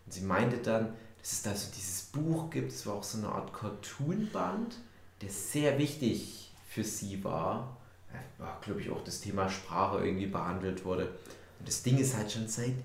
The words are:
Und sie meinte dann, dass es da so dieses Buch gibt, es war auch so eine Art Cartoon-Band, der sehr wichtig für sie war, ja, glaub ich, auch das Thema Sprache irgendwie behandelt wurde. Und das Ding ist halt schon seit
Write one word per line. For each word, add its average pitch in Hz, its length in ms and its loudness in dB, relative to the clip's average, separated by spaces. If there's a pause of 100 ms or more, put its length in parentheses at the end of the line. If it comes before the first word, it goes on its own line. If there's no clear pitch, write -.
Und - 80 -12
sie 92 80 -8
meinte 107 360 6
dann, 113 360 2 (280)
dass - 120 -6
es - 100 -2
da 101 120 0
so 98 200 -2
dieses - 280 -4
Buch 160 460 0
gibt, 131 220 0
es - 140 -8
war 101 100 -2
auch 101 80 -4
so - 140 -4
eine 104 120 0
Art - 240 -2
Cartoon-Band, 185 1200 -2 (460)
der 98 80 -6
sehr 143 480 4
wichtig - 760 2 (160)
für 107 160 -2
sie 98 400 -4
war, 101 540 0 (640)
ja, - 220 -8
glaub 104 180 -2
ich, - 100 -4
auch - 140 -4
das - 180 -6
Thema 98 280 2
Sprache 92 560 2
irgendwie 95 220 2
behandelt 92 560 0
wurde. 92 200 2 (560)
Und - 80 -10
das - 160 -2
Ding 131 140 8
ist - 180 4
halt 107 160 0
schon 113 160 -2
seit 123 260 0 (120)